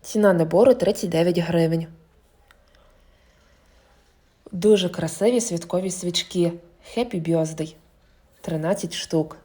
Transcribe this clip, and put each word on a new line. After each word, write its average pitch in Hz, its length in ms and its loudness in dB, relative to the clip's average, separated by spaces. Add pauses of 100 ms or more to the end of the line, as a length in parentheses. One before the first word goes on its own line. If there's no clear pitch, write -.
Ціна 208 320 2
набору 175 400 6
тридцять 170 360 0
дев'ять 170 280 2
гривень. 165 500 0 (2750)
Дуже 190 380 2
красиві 202 520 0
святкові 185 500 -4
свічки 175 640 -2 (440)
Happy 233 240 -4
Birthday. 160 540 -2 (680)
Тринадцять 165 520 -4
штук. - 520 -4